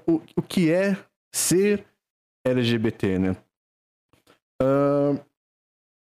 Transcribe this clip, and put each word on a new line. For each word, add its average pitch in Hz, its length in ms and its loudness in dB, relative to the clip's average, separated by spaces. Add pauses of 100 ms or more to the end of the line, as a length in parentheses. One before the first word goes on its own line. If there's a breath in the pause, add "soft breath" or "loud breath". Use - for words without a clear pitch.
o, 165 140 0 (160)
o 170 40 0
que 160 300 0
é 190 260 0 (360)
ser 202 520 0 (600)
L 127 160 0
G 117 160 2
B 110 140 -2
T, 95 280 -2
né? 95 180 -2 (1200 soft breath)
Ahn, 143 560 2 (1040)